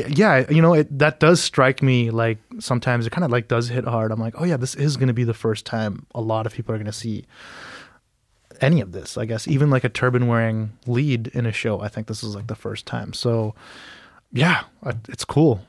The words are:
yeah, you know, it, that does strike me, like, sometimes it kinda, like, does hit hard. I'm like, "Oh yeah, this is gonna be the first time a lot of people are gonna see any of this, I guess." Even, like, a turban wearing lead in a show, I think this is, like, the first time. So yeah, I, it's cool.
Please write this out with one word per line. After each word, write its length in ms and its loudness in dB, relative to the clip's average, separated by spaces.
yeah, 420 4
you 120 6
know, 120 8
it, 240 2
that 220 2
does 220 6
strike 420 2
me, 260 4
like, 300 0
sometimes 460 -2
it 60 -6
kinda, 160 -2
like, 200 0
does 220 0
hit 160 -4
hard. 260 -2
I'm 80 -4
like, 180 -4
"Oh 60 -4
yeah, 140 0
this 180 -6
is 220 0
gonna 160 2
be 100 0
the 100 0
first 320 -2
time 400 -6
a 60 -6
lot 240 -2
of 80 -8
people 200 -6
are 40 -4
gonna 160 -8
see 320 -8
any 200 4
of 100 -8
this, 260 -12
I 80 -4
guess." 220 -6
Even, 220 2
like, 160 2
a 40 2
turban 380 0
wearing 460 0
lead 400 0
in 180 -4
a 80 -2
show, 280 -4
I 60 -6
think 200 -10
this 140 -8
is, 140 -8
like, 120 -12
the 80 -8
first 300 -12
time. 280 -8
So 420 -2
yeah, 300 2
I, 80 -6
it's 180 -12
cool. 440 2